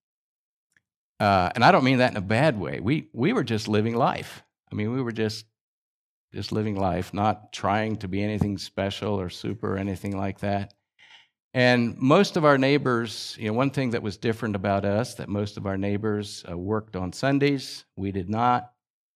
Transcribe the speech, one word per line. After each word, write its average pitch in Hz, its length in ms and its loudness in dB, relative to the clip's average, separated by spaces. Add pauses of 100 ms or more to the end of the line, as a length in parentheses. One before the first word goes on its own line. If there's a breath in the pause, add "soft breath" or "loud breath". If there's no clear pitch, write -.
(1200)
Uh, 98 360 4
and 117 80 0
I 147 80 10
don't 170 120 6
mean 127 160 4
that 127 120 4
in - 60 -6
a 104 40 -4
bad 110 380 2
way. 69 200 -6
We, 120 340 -2
we 143 200 0
were 214 100 0
just 107 240 -4
living 107 280 2
life. - 480 -2 (280)
I 104 40 -8
mean, 107 180 -4
we 135 80 -4
were 117 120 -4
just, 110 320 -4 (880)
just - 180 -8
living 107 240 -2
life, 90 380 -2
not 104 400 -2
trying 107 440 0
to 98 100 -8
be 98 140 -4
anything 101 360 -2
special 98 600 -4
or 90 100 -6
super 104 460 -6
or - 20 -2
anything 98 400 -4
like 98 240 -4
that. 101 320 -2 (800 soft breath)
And 123 440 4
most 165 380 6
of 170 80 0
our 143 140 8
neighbors, 131 840 0
you 113 80 -4
know, 107 60 -2
one 131 180 2
thing 131 200 -2
that 113 120 -2
was 104 140 -6
different 110 400 -2
about 98 260 0
us, 101 320 0
that - 140 -10
most 101 260 -4
of 104 100 -8
our 98 120 -4
neighbors, 101 720 -4
uh, 85 60 -8
worked 104 400 -4
on 90 160 -6
Sundays. 139 720 0 (100)
We 98 160 -4
did 92 180 -4
not. 120 440 0 (420)